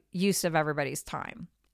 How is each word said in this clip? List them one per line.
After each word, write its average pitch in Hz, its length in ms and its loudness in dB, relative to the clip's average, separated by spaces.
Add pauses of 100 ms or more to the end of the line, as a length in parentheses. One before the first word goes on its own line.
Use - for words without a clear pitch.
(100)
use 185 320 2
of 165 140 0
everybody's 143 460 0
time. - 460 -10 (260)